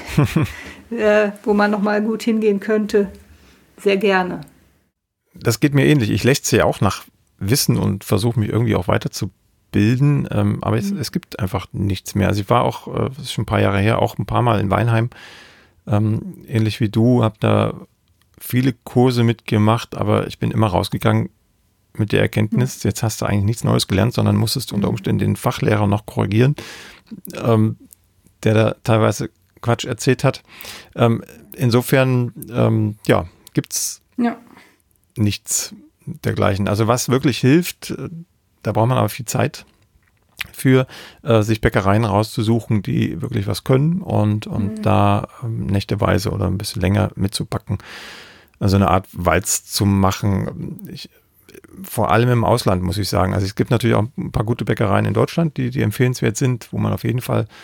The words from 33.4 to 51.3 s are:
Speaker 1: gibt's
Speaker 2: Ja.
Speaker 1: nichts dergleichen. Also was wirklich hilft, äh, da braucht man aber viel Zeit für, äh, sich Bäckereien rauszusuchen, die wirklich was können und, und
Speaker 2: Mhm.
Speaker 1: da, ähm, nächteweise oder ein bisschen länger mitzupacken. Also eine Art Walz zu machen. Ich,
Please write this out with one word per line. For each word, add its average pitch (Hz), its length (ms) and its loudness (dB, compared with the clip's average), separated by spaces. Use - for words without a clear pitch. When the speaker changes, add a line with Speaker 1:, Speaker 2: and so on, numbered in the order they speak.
Speaker 1:
gibt's - 480 -6
Speaker 2:
Ja. 240 200 0
Speaker 1:
nichts - 580 -2
dergleichen. 98 600 -2
Also 104 220 0
was 120 220 0
wirklich 131 300 0
hilft, 156 500 2
äh, - 180 -10
da 107 100 -4
braucht 113 160 2
man 127 80 0
aber 110 140 2
viel - 160 -10
Zeit - 400 -4
für, 131 360 4
äh, 110 200 4
sich 107 180 0
Bäckereien 107 460 2
rauszusuchen, 110 760 0
die 120 400 -2
wirklich 110 260 -4
was 107 180 -6
können 151 360 2
und, 107 460 0
und 151 320 -4
Speaker 2:
Mhm. 214 40 -10
Speaker 1:
da, 101 460 2
ähm, 113 240 -6
nächteweise 98 640 0
oder 98 160 -2
ein 95 100 -2
bisschen 101 240 -8
länger 101 360 2
mitzupacken. - 600 -6
Also 98 180 2
eine 98 120 4
Art 95 240 2
Walz 87 520 0
zu - 220 -2
machen. 98 1040 -2
Ich, - 180 -16